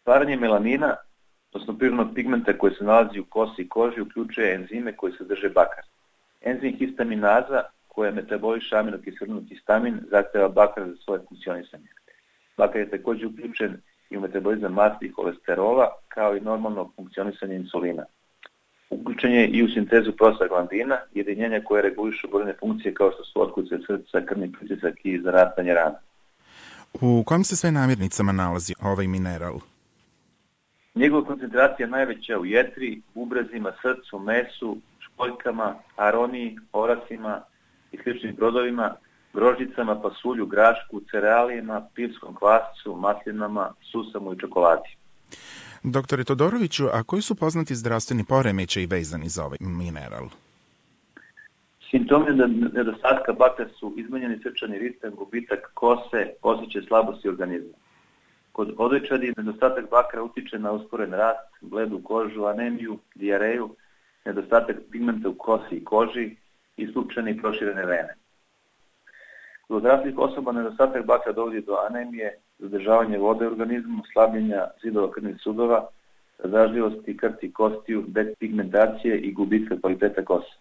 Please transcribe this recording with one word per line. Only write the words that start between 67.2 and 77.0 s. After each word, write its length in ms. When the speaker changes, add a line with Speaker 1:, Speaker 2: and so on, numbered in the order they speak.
Speaker 1:
i 100
proširene 460
vene. 280
Kod 100
odraslih 420
osoba 340
nedostatak 540
bakra 260
dovodi 280
do 160
anemije, 480
zadržavanje 600
vode 280
u 40
organizmu, 520
slabljenja 540
zidova 280
krvnih 300
sudova, 460
dražljivosti 720